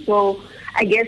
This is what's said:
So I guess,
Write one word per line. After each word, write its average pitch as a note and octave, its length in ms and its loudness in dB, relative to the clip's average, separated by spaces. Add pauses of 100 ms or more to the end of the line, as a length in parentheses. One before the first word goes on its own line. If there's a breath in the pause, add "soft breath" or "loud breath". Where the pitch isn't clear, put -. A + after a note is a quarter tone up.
So G3+ 360 2 (340 loud breath)
I A3 100 0
guess, A3 220 2